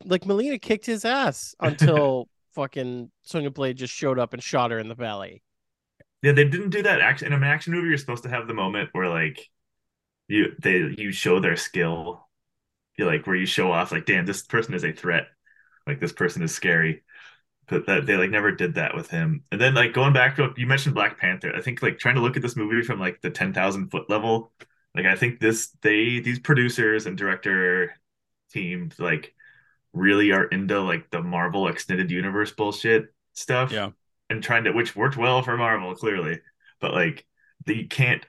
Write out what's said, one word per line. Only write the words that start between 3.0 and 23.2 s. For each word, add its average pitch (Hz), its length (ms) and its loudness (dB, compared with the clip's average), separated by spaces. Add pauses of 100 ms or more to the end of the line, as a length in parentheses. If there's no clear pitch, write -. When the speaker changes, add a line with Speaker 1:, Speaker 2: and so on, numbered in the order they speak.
Speaker 1:
Sonya 147 280 -4
Blade 131 260 -4
just 127 160 -8
showed 135 260 0
up 120 140 -2
and 123 100 -12
shot 123 280 0
her 113 80 -2
in 107 100 -6
the 113 60 -10
belly. 104 460 -8 (800)
Speaker 2:
Yeah, 143 120 6
they 143 120 8
didn't 175 260 0
do 208 120 0
that 196 160 4
action, 131 280 2
in 143 60 0
an 139 100 2
action 151 300 0
movie, 170 140 0
you're 156 100 2
supposed 127 260 -8
to 127 60 -8
have 120 180 -4
the 117 60 -6
moment 98 380 -2
where, 90 160 -2
like, 80 400 -2 (800)
you, 104 340 2
they, 92 160 2 (200)
you 101 140 -6
show 92 280 2
their 87 160 2
skill. 82 720 -4 (720)
You, 104 80 -2
like, 78 200 0
where 92 120 0
you 92 80 0
show 92 260 0
off, 87 220 0
like, 80 120 -4
"Damn, 92 200 2
this 98 180 -6
person - 300 -2
is 85 100 -4
a 82 80 -2
threat. 85 360 -2 (600)
Like, 71 140 -4
this 85 100 -2
person 87 320 -2
is 80 100 -4
scary." 82 500 0 (640)
But - 180 -2
that, 95 200 2
they, 101 120 2
like, 95 140 2
never 104 200 2
did 85 240 -2
that 80 200 -2
with 80 140 -8
him. 80 420 -2
And 104 100 -2
then, 131 140 4
like, 120 180 2
going 135 180 4
back 135 240 4
to, 135 220 0
you 120 100 -2
mentioned 135 280 0
Black 104 240 0
Panther. 92 360 -2
I 90 60 -6
think, 120 200 -8
like, 107 180 0
trying 123 160 2
to 127 60 2
look 123 140 0
at 135 60 0
this 120 160 -4
movie 110 260 0
from, 110 160 -4
like, 92 220 -4